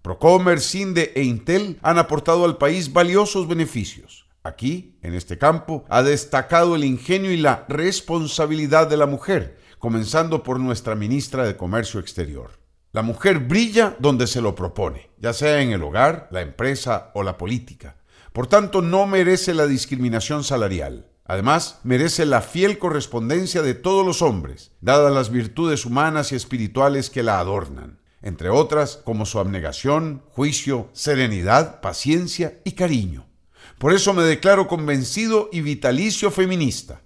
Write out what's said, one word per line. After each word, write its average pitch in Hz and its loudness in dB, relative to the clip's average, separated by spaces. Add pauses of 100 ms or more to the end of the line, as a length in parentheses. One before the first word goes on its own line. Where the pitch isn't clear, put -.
Procomer, 170 4
sinde 180 -2
e 139 2
Intel 165 -2
han 170 2
aportado 165 2
al 165 0
país 147 0
valiosos 180 2
beneficios. 151 -6 (160)
Aquí, - -8
en 87 -8
este 87 -10
campo, 156 0
ha 123 4
destacado 147 2
el 151 0
ingenio 180 -2
y 170 0
la 143 0
responsabilidad 156 0
de 147 0
la 143 4
mujer, 143 -4 (220)
comenzando 120 -2
por 127 -2
nuestra 120 -4
ministra 127 -4
de 101 -2
Comercio 101 -4
Exterior. 76 -10 (400)
La 110 -4
mujer 143 0
brilla 208 2
donde 127 2
se 123 -4
lo 104 0
propone, 87 -6
ya 113 -4
sea 147 2
en 120 0
el 92 -2
hogar, 127 0
la 92 -6
empresa 117 -4
o 101 -2
la 95 -4
política. 123 -8 (360)
Por 123 -4
tanto, 196 4
no 190 2
merece 185 2
la 151 4
discriminación 131 -2
salarial. 90 -4 (160)
Además, 123 -2
merece 147 0
la 123 4
fiel 196 0
correspondencia 156 -2
de 127 0
todos 190 0
los 175 -2
hombres, 85 -4 (100)
dadas 143 6
las 127 0
virtudes 123 -2
humanas 143 0
y 135 -4
espirituales 127 0
que 123 -4
la 104 2
adornan, 76 -6 (200)
entre 90 -6
otras, 143 2
como 107 -6
su 110 -6
abnegación, 127 -2
juicio, 135 -4
serenidad, 127 0
paciencia 160 -4
y 190 -6
cariño. 110 -2 (500)
Por 156 4
eso 196 4
me 170 4
declaro 185 4
convencido 175 -2
y 170 -4
vitalicio 147 0
feminista. 180 -2